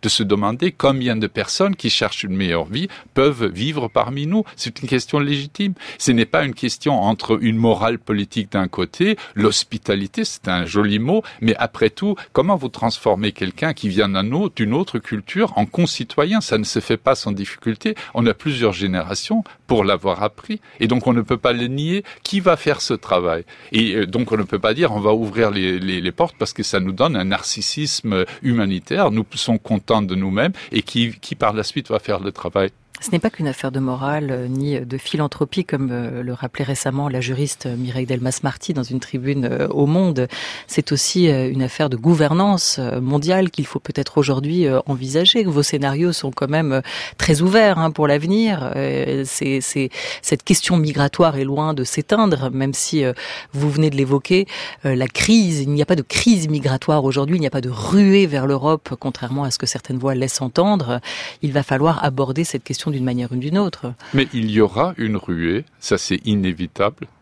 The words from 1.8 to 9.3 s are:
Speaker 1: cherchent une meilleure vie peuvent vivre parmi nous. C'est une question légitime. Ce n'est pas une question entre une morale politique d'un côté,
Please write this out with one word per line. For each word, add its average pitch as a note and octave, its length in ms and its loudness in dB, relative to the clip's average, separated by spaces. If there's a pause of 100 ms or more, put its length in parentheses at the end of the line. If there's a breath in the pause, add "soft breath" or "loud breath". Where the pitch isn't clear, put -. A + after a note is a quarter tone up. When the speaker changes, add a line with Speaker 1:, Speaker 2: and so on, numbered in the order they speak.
Speaker 1:
cherchent - 340 -2
une F#2+ 120 -4
meilleure E2+ 300 0
vie B2+ 220 -6 (280 loud breath)
peuvent C3 360 2
vivre B2 360 -4
parmi B2+ 400 -2
nous. G#3 160 0 (120)
C'est - 240 -10
une B2+ 80 -8
question C3 300 0
légitime. D3 560 -2 (240 loud breath)
Ce - 140 0
n'est A#2 160 4
pas D#3+ 180 2
une C3 80 -4
question B2+ 480 -2
entre G#2 400 0
une A2+ 160 2
morale A2+ 400 2
politique G2+ 540 -4
d'un F#2+ 160 0
côté, G#2 500 -2 (160 loud breath)